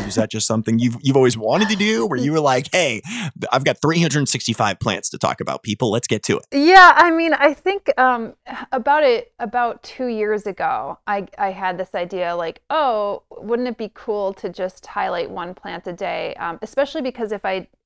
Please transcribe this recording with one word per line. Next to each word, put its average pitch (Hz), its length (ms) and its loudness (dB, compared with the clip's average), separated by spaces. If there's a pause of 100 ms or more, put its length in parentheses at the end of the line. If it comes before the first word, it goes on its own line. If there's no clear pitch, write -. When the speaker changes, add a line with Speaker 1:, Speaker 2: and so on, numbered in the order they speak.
Speaker 1:
was 101 100 -6
that 110 160 0
just 110 160 -4
something 113 320 0
you've, 117 220 2
you've 135 160 2
always 127 200 4
wanted 131 320 0
to 214 60 2
do, 220 300 0
where 165 120 -2
you 135 140 0
were 160 80 2
like, 135 320 2
"Hey, 139 300 0 (500)
I've 135 140 0
got 139 160 0
three 165 180 2
hundred 147 300 2
sixty-five 110 500 -2
plants - 300 -2
to - 80 -8
talk - 240 -2
about, 67 200 -6
people. 107 300 -4
Let's 117 160 -2
get 107 160 -2
to - 140 0
it"? - 160 -10
Speaker 2:
Yeah, 339 420 10
I 330 160 6
mean, 330 220 2
I 285 200 4
think, 392 440 -2
um, 247 380 0 (360)
about 285 320 2
it, 240 360 0
about 233 440 -4
two - 240 -8
years 214 400 -2
ago, 151 580 -4
I, 202 220 -4 (100)
I 196 140 -2
had 185 260 -6
this 185 160 -8
idea, 180 400 -4
like, 170 360 -6
"Oh, 226 600 -2
wouldn't 240 380 -4
it 233 100 -8
be 208 160 -10
cool 208 420 -4
to - 120 -12
just 185 380 -8
highlight 185 440 -6
one 180 240 -10
plant 175 320 -14
a 185 60 -8
day?" 175 440 -6
Um, 170 260 -10
especially 277 400 -4
because 240 320 -6
if 202 100 -8
I, 190 240 -4 (180)